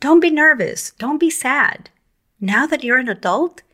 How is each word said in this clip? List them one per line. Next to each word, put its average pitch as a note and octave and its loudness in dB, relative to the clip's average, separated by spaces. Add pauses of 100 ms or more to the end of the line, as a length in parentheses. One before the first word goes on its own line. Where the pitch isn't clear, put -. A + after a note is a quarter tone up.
"Don't D#4 4
be D4+ 0
nervous, C#4 0
don't C#4+ -4
be D#4+ 2
sad," - -4 (500)
now G#3 0
that D4 -4
you're B3 0
an A#3+ -6
adult, A3 -4 (120)